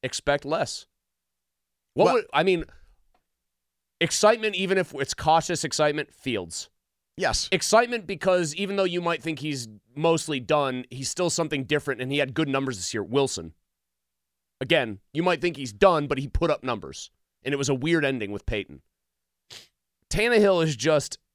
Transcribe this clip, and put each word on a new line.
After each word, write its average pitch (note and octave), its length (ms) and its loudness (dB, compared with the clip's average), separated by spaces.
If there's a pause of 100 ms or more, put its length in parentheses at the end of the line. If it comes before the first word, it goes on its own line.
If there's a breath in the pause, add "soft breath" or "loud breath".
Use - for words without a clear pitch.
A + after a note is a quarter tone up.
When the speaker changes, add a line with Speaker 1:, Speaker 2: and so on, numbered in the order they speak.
Speaker 1:
Expect C#3+ 420 -2
less. - 440 -4 (1040)
What F3+ 120 4
Speaker 2:
Well - 100 4
Speaker 1:
would, A3 180 0
I D3 100 4
mean, F3+ 220 2 (1300)
excitement, G#3+ 560 2
even F#3+ 220 0
if F#3 180 -2
it's C3+ 180 -4
cautious D#3+ 500 0
excitement, D3+ 500 -2
Fields. F#2+ 560 -6 (480)
Speaker 2:
Yes. C#3 340 -2
Speaker 1:
Excitement A3+ 560 2
because F3+ 480 0
even G3 220 -4
though G3 80 2
you F3 160 -2
might E3+ 200 -2
think D#3+ 180 -6
he's C#3 280 -6 (280)
mostly D#3 440 0
done, C3 500 0
he's B2+ 200 -8
still F3+ 200 -2
something D3+ 360 -2
different, C#3 360 -2
and B2+ 100 -6
he C#3+ 60 0
had C#3 160 0
good D#3 140 0
numbers C3+ 300 -2
this F2+ 160 -8
year. G#2+ 100 -2
Wilson. G2 500 -2 (1040)
Again, B2+ 400 0 (140)
you D3+ 80 -2
might F3 200 0
think E3 160 -4
he's C3 160 -10
done, D3+ 340 4
but C#3 100 -2
he C#3 100 -6
put E3 220 0
up D3 140 -2
numbers, G2+ 480 -6 (320)
and C3+ 100 -2
it C#3+ 40 -2
was C#3 120 -2
a C#3 60 2
weird D#3 300 2
ending A#2+ 260 -2
with G2+ 160 -8
Peyton. G2 340 -6 (1300 loud breath)
Tannehill G3+ 540 4
is D#3 120 0
just C#3 440 0 (160)